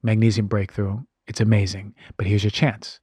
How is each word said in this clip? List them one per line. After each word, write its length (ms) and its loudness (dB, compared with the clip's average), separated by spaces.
Magnesium 460 2
Breakthrough, 560 -4
it's 120 -6
amazing, 540 2
but 100 -4
here's 160 2
your 80 0
chance. 520 -4